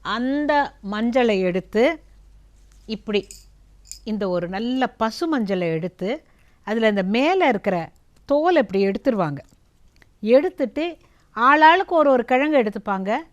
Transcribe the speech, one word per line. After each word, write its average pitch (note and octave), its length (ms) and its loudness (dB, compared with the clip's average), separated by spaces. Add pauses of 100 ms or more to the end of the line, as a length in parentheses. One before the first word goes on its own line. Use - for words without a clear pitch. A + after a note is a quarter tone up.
அந்த C#4 720 -2 (200)
மஞ்சளை A3+ 480 0
எடுத்து G3+ 640 0 (840)
இப்படி G#3+ 400 -10 (800)
இந்த G#3 240 -6
ஒரு F3 200 -4
நல்ல A#3+ 380 -6
பசு C4+ 520 -4
மஞ்சளை F#3 340 -2
எடுத்து F#3 500 -6 (420)
அதுல A3 240 -2
இந்த G3+ 140 -2
மேல C#4+ 460 0
இருக்கிற F#3+ 420 -2 (340)
தோலை D4+ 380 2
இப்படி G3 240 0
எடுத்துருவாங்க. F#3+ 520 -2 (840)
எடுத்துட்டு D4 760 0 (400)
ஆளாளுக்கு D#4 560 6
ஒரு D#4 180 4
ஒரு B3 140 2
கிழங்கு C#4+ 320 2
எடுத்துப்பாங்க. G#3 600 -2 (160)